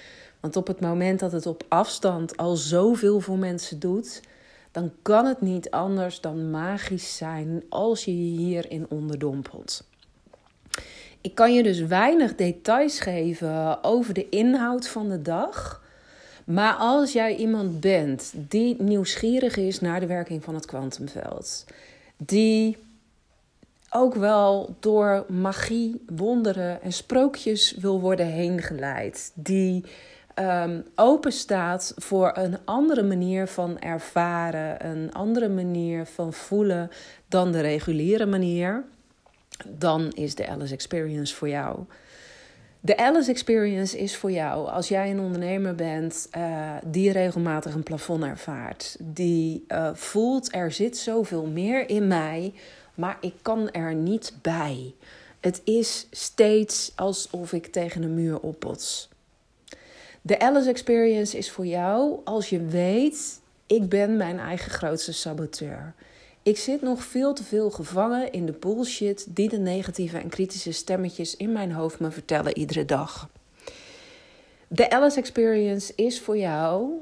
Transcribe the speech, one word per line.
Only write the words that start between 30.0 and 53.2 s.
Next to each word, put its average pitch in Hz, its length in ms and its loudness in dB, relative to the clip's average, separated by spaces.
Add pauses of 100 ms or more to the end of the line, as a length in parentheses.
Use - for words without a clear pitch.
ehm, 175 460 0 (140)
open 277 380 6
staat 185 640 -2
voor 185 380 2
een 185 300 0
andere 262 380 4
manier 190 440 2
van 175 320 -4
ervaren, 165 1080 -2
een 160 260 -6
andere 226 360 0
manier 170 580 -2
van 165 260 -6
voelen 185 580 0 (380)
dan 180 240 4
de 165 80 0
reguliere 156 640 0
manier, 190 580 0 (800)
dan 160 440 0
is 147 240 -6
de - 140 -6
Alice 139 260 -6
Experience 151 600 -4
voor 147 140 -4
jou. 143 360 -4 (960)
De - 140 4
Alice 269 340 4
Experience 208 680 2
is 196 180 -4
voor 196 140 -2
jou 156 380 -2
als - 200 -4
jij 196 220 2
een 196 100 0
ondernemer 185 540 -2
bent, 160 560 -4
eh, 156 540 -6
die 190 280 2
regelmatig 170 640 0
een 160 80 -4
plafond 160 400 -4
ervaart, - 760 -10
die, 165 680 -2
eh, 160 280 -2
voelt, 247 600 0
"Er 170 180 -2
zit 240 240 -2
zoveel 202 500 -2
meer 196 420 -2
in 208 180 2
mij, 165 460 0 (420)
maar 175 260 -6